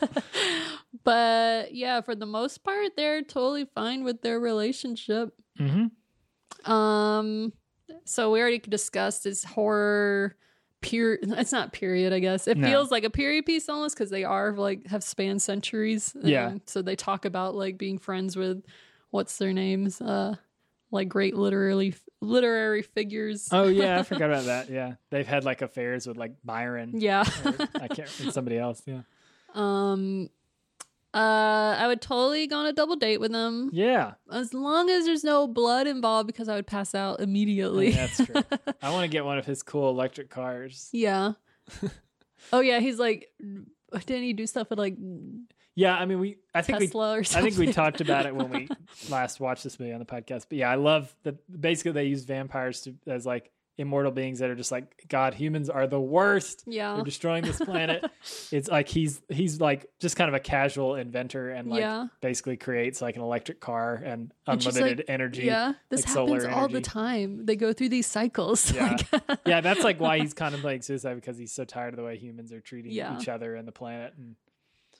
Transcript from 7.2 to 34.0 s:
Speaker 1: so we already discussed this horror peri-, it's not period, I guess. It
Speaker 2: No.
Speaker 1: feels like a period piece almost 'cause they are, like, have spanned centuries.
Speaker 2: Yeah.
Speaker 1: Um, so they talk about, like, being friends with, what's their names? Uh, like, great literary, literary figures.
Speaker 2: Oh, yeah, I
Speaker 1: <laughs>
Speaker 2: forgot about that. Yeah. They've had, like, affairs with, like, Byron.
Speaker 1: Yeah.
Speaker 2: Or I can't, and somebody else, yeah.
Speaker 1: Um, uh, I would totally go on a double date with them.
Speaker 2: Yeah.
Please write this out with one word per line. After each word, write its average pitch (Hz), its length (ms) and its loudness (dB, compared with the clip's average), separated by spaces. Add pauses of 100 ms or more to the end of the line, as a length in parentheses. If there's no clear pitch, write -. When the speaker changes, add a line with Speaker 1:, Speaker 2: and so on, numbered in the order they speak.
Speaker 1:
so 220 260 0
we 220 80 6
already 240 200 2
discussed 202 640 -2
this 202 200 -4
horror 208 920 2 (460)
peri-, 226 400 2
it's 220 300 0
not 226 220 -2
period, 185 400 2
I 185 60 2
guess. 185 280 2
It 220 100 4
Speaker 2:
No. 143 100 4
Speaker 1:
feels 269 240 4
like 226 120 2
a 220 60 0
period 285 360 0
piece 320 240 0
almost 302 280 -4
'cause 202 120 -2
they 190 140 -2
are, 202 300 0
like, 202 340 -2
have 190 160 -4
spanned 196 380 -2
centuries. 214 800 -2
Speaker 2:
Yeah. 135 260 4
Speaker 1:
Um, 196 180 -6
so - 160 -4
they 190 140 -4
talk 196 300 -4
about, 185 300 -2
like, 190 220 -4
being 190 200 -4
friends 190 380 -4
with, 190 280 -2 (460)
what's - 280 -4
their 190 160 0
names? 190 480 0
Uh, 202 340 -2 (560)
like, 196 180 0
great 196 260 0
literary, 196 600 2 (260)
literary 220 600 2
figures. 214 680 -6
Speaker 2:
Oh, 190 160 6
yeah, 190 320 6
I - 40 2
Speaker 1:
<laughs> - 0 -
Speaker 2:
forgot 156 260 0
about 135 160 2
that. 127 240 -2
Yeah. 127 260 -6 (140)
They've 143 180 -2
had, 139 160 0
like, 131 180 -4
affairs 123 460 -4
with, 117 100 -8
like, 117 160 -10 (100)
Byron. 120 580 -6
Speaker 1:
Yeah. 202 220 4 (220)
Speaker 2:
Or 277 80 2 (280)
I 123 60 -8
can't, 151 320 -8
and 139 140 -4
somebody 120 240 -2
else, 120 280 -4
yeah. 131 160 -10 (540)
Speaker 1:
Um, 196 720 0 (840)
uh, 214 640 4
I 226 100 2
would 240 140 2
totally 277 460 2
go 294 100 -2
on 302 80 0
a 302 80 0
double 311 220 2
date 214 240 2
with 220 120 0
them. 233 400 -2
Speaker 2:
Yeah. 175 420 2 (180)